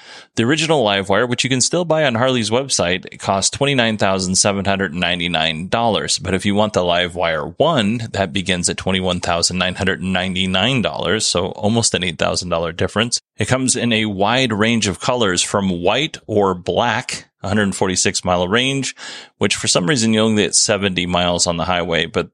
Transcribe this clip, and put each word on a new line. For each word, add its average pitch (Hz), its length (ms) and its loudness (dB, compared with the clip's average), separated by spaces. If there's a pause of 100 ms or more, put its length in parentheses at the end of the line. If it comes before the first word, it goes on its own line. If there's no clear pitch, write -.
(340)
The 113 100 2
original 151 400 2
Livewire, 98 420 2
which 120 160 -2
you 127 60 -2
can 127 140 0
still 175 240 0
buy 156 180 2
on 127 100 2
Harley's 120 360 0
website, 101 680 -2
cost 98 360 0
twenty-nine 123 420 2
thousand 95 400 0
seven 98 300 2
hundred 95 280 0
ninety-nine 85 760 0
dollars. 110 500 0
But 95 160 -2
if 92 100 -2
you 101 100 2
want 104 200 2
the 95 60 2
Livewire 85 800 0
one, 123 400 2 (140)
that 95 200 -2
begins 90 360 -2
at 85 100 -4
twenty-one 92 420 -2
thousand 87 380 -2
nine 90 160 -2
hundred 92 280 -2
ninety-nine 95 800 0
dollars, 82 440 -2
so 90 220 0
almost 110 460 0
an 92 100 -2
eight 82 140 -4
thousand 87 320 -2
dollar 82 220 -2
difference. 104 480 -2 (160)
It 104 120 -2
comes 131 280 0
in 117 160 0
a 110 140 2
wide 110 460 0
range 110 340 2
of 92 140 -2
colors 113 420 0
from 95 400 0
white 127 340 0 (100)
or 101 280 2
black, 107 720 -2 (140)
a 101 60 -6
hundred 101 260 2
forty-six 92 500 0
mile 90 240 2
range, 131 480 -2 (400)
which - 200 0
for - 120 -4
some - 180 2
reason 113 280 2
you 107 60 4
only 107 240 4
get - 100 -2
seventy 95 500 2
miles 87 420 2
on 85 120 0
the 82 80 -2
highway, 85 400 0
but 85 280 -4